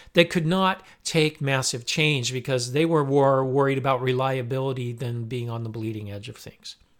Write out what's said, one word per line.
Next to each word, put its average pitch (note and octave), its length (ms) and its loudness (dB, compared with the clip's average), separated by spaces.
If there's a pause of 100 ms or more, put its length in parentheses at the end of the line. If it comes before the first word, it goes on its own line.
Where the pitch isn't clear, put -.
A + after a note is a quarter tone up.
(140)
that F3 160 6
could E3 160 0
not F#3+ 360 0 (220)
take D#3 360 0
massive C3+ 440 -2
change C#3+ 480 0
because B2+ 400 -2
they D#3 140 2
were D#3+ 180 2
more C3+ 400 4
worried C3+ 340 2
about C3 240 0
reliability C3 920 -2
than A#2+ 320 -6
being A#2+ 240 -6
on A#2 140 -6
the A2+ 60 -8
bleeding A2 420 -8
edge G2+ 180 -12
of G#2 80 -14
things. - 400 -20 (240)